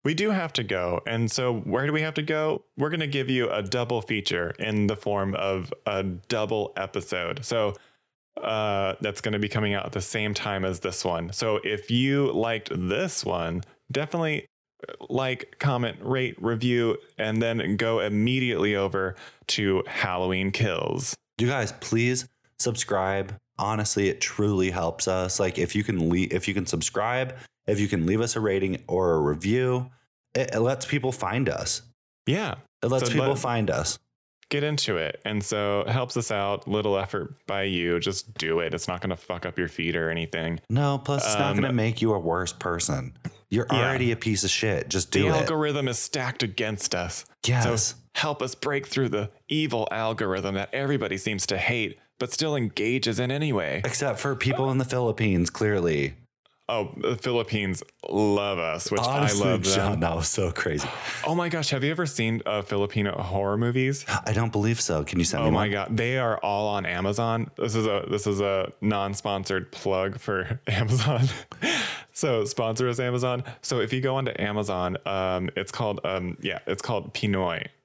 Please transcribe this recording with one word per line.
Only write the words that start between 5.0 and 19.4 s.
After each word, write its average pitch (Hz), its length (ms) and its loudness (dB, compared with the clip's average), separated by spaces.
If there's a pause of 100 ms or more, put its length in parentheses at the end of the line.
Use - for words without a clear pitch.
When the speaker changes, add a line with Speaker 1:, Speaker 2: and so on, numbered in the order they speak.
Speaker 1:
of 95 360 -2 (140)
a 98 160 0
double 104 760 -2
episode. 95 680 -4
So, 107 300 0 (640)
uh, 104 600 0
that's 104 200 -4
gonna 107 180 -2
be 104 100 0
coming 104 260 0
out - 100 -2
at - 60 -8
the 98 100 -4
same 107 320 -2
time 98 320 -2
as 90 140 0
this - 260 -4
one. 85 280 -2
So 110 300 0
if 104 280 -4
you 135 400 4
liked 113 400 0
this 98 520 0
one, 87 400 -2 (280)
definitely, 156 560 -2 (420)
uh, - 40 -12 (160)
like, 127 500 -2
comment, 123 420 0
rate, 127 400 0
review, 117 560 2 (220)
and 110 200 2
then 113 380 2
go 113 220 2
immediately 107 760 2
over 95 400 0 (340)